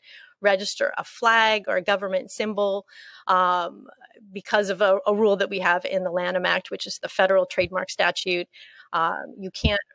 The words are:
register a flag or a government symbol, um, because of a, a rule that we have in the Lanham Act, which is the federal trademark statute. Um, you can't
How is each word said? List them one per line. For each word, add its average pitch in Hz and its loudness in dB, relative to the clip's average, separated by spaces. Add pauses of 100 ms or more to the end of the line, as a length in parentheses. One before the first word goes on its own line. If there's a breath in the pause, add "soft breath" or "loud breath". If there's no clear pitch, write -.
(420 loud breath)
register 196 0
a 165 -4
flag 220 2
or 202 0
a 185 0
government 190 -2
symbol, 202 -2 (400 loud breath)
um, 180 0 (440)
because 202 -2
of 185 -2
a, 196 4
a 208 4
rule 208 4
that 202 0
we 196 -4
have 180 2
in 185 -2
the 180 -4
Lanham 180 -2
Act, 175 0
which 190 -10
is - -12
the 180 -8
federal 190 4
trademark 185 -4
statute. 180 -2 (440 loud breath)
Um, 165 -4
you 190 -10
can't 208 0 (140)